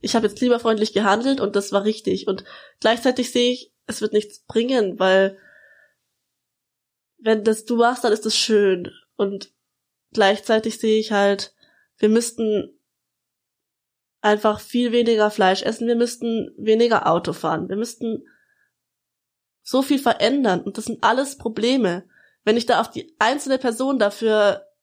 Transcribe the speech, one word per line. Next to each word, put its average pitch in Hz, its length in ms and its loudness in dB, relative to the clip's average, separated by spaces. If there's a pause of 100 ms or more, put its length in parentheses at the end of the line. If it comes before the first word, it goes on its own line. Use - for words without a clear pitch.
ich - 140 -4
habe 220 120 0
jetzt 214 100 -4
klimafreundlich 233 560 0
gehandelt 220 480 0
und 202 140 -4
das 196 160 -2
war 196 120 0
richtig.“ 196 440 -4
Und 190 160 -4 (360)
gleichzeitig 240 520 0
sehe 247 200 2
ich, - 200 -10 (140)
es - 160 -10
wird 214 120 -4
nichts - 260 -2
bringen, 233 600 -2
weil 190 380 4 (1800)
wenn 220 260 0
das 220 220 0
du 240 120 -2
machst, 240 260 2
dann 233 80 2
ist 208 140 -2
das 220 100 -2
schön. 196 560 0 (240)
Und 202 360 -4 (600)
gleichzeitig 220 680 0
sehe 220 200 2
ich 220 120 -4
halt, 202 420 0 (440)
wir 214 120 4
müssten 220 600 0 (1500)
einfach 208 380 2
viel 240 320 -2
weniger 226 400 2
Fleisch 190 320 2
essen, 226 240 -4
wir 240 80 2
müssten 233 600 -2
weniger 220 500 2
Auto 170 260 0
fahren, 165 360 -4
wir 190 60 -6
müssten 226 480 -8 (1400)
so 262 200 0
viel 269 180 0
verändern. 233 600 0
Und - 160 -10
das 220 80 -10
sind - 180 -8
alles 262 340 0
Probleme. 226 680 -2 (400)
Wenn 220 140 2
ich 233 80 -4
da - 160 2
auf 220 80 -4
die - 300 -14
einzelne 262 380 0
Person 262 420 -2
dafür 208 680 0 (180)